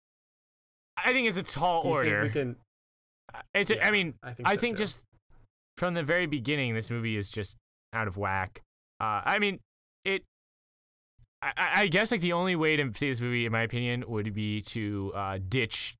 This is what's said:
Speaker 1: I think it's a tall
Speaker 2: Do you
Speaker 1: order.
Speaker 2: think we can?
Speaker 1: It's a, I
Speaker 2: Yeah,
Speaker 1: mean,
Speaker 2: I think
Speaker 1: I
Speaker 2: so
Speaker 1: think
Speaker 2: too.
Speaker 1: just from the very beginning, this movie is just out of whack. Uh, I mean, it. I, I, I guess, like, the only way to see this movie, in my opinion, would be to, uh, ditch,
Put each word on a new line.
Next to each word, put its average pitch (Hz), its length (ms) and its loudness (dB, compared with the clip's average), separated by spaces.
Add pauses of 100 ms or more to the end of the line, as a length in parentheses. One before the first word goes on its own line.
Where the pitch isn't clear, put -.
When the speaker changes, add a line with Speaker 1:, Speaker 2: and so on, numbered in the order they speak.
(960)
Speaker 1:
I 202 160 2
think 254 140 4
it's 180 100 0
a 196 60 -2
tall 165 380 2
Speaker 2:
Do 175 60 -2
you 165 80 4
Speaker 1:
order. 110 260 2
Speaker 2:
think 110 140 0
we 147 60 0
can? 123 140 -4 (1000)
Speaker 1:
It's 202 160 2
a, 214 100 0
I 190 60 4
Speaker 2:
Yeah, 214 40 4
Speaker 1:
mean, 185 220 2 (100)
Speaker 2:
I 123 100 -10
think - 160 -2
Speaker 1:
I 202 60 4
Speaker 2:
so 202 60 -2
Speaker 1:
think 226 160 -2
Speaker 2:
too. 208 60 -2
Speaker 1:
just - 200 -4 (760)
from 175 180 0
the 170 80 0
very 175 220 2
beginning, 139 500 0
this 113 160 -4
movie 113 260 -2
is 101 140 -2
just - 260 -4 (340)
out 113 160 -2
of 92 100 -6
whack. 95 440 -2 (380)
Uh, 107 260 0
I 190 140 2
mean, 202 200 -2 (460)
it. 190 180 -2 (1160)
I, 139 160 -2
I, 180 240 2
I 208 60 4
guess, 202 240 4
like, 214 100 0
the 175 120 2
only 180 220 2
way 156 200 4
to 139 180 2
see 143 160 0
this 120 100 -2
movie, 120 280 0
in 110 40 -2
my 113 120 2
opinion, 120 440 -2
would 110 260 -2
be 107 280 -2
to, 104 540 -4
uh, 98 240 -4 (100)
ditch, - 500 -2